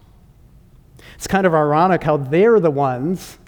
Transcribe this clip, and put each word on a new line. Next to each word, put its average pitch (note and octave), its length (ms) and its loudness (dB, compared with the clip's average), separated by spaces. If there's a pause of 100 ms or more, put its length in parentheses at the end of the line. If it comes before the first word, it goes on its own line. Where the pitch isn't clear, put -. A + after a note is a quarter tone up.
(1160)
It's - 120 -14
kind F#3+ 180 0
of F3 80 0
ironic D#3 500 2
how D3+ 120 0
they're F3 460 2
the E3 100 0
ones C#3 680 -4 (100)